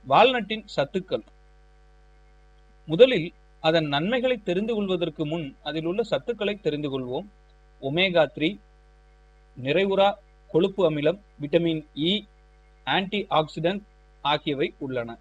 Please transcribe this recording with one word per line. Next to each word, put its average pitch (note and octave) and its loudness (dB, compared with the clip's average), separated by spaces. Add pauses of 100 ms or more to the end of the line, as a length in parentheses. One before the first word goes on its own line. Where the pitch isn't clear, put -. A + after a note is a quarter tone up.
(120)
வால்நட்டின் A3 2 (120)
சத்துக்கள். C#3 -4 (1700)
முதலில் F#3+ 6 (340)
அதன் D#3+ 4
நன்மைகளை A#3+ 0 (100)
தெரிந்து G#3 -2
கொள்வதற்கு E3+ -2
முன் E3 -4 (160)
அதில் D#3 -6
உள்ள G#3+ -2 (100)
சத்துக்களை G#3 -4 (120)
தெரிந்து D3 -4
கொள்வோம். C3 -8 (540)
ஒமேகா E3+ 2 (120)
த்ரீ, D#3 0 (1040)
நிறைவுறா F#3+ 2 (460)
கொழுப்பு F#3+ 2
அமிலம், D3+ 0 (220)
விட்டமின் D#3+ 0 (240)
இ, G3+ 2 (720)
ஆன்டி F#3 -2 (180)
ஆக்சிடென்ட் E3+ -4 (460)
ஆகியவை D3+ -2 (160)
உள்ளன. A#2 -6